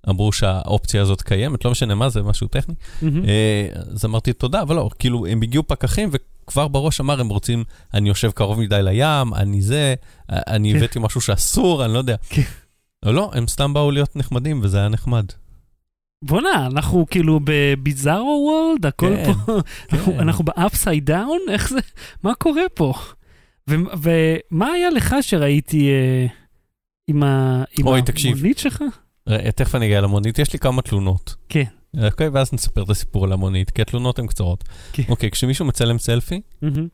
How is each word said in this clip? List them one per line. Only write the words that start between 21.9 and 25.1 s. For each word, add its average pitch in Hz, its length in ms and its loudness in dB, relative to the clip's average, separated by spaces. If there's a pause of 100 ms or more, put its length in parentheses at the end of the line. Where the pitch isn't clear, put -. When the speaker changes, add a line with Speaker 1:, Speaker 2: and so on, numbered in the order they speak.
Speaker 2:
מה 214 120 0
קורה 311 280 0 (120)
פה? 139 180 0 (800)
ו-, 151 40 2 (760)
ומה 175 220 0
היה 349 180 2
לך 277 300 2